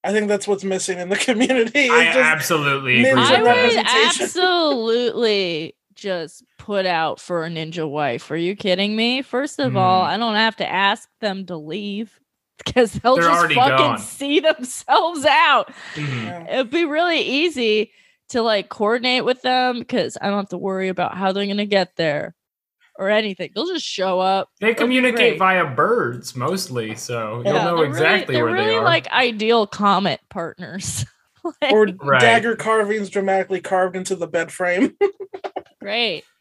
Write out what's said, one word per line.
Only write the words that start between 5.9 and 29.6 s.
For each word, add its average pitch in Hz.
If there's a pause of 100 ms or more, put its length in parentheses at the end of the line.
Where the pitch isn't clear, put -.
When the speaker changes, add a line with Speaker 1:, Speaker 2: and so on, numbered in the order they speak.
Speaker 3:
just 175 (140)
put 196
out 160
for 170
a 165
ninja 160
wife. 139
Are 151
you 175
kidding 202
me? 240
First 269
of 262
all, 185
Speaker 2:
Mm. 156
Speaker 3:
I 175
don't 226
have 220
to -
ask 196 (120)
them 196
to 180
leave 202 (240)
<laughs> -
'cause 247
they'll 254
Speaker 2:
They're 170
Speaker 3:
just 170
Speaker 2:
already 165
Speaker 3:
fucking 240
Speaker 2:
gone. 123
Speaker 3:
see 285
themselves 311
out. 294 (220)
Speaker 2:
Mm-hmm. 131
Speaker 1:
Yeah. 170
Speaker 3:
It'd 240
be 339
really 311
easy 240 (380)
to, 233
like, 214
coordinate 240
with 254
them 254
'cause 196
I -
don't 202
have 196
to 180
worry 190
about 180
how 190
they're 202
gonna 202
get 196
there 160 (640)
or 190
anything. 208
They'll 254
just 349
show 185
up. 190 (120)
Speaker 2:
They 214
Speaker 3:
It'll 233
be 233 (120)
Speaker 2:
communicate 247 (160)
Speaker 3:
great. 147
Speaker 2:
via 185
birds 143
mostly, 127
so 117
you'll 202
Speaker 1:
Yeah. 208
Speaker 2:
know -
Speaker 3:
They're 170
really, 151
Speaker 2:
exactly 156
Speaker 3:
they're 120
Speaker 2:
where 110
Speaker 3:
really, 427
Speaker 2:
they 453
are. -
Speaker 3:
like, -
ideal 226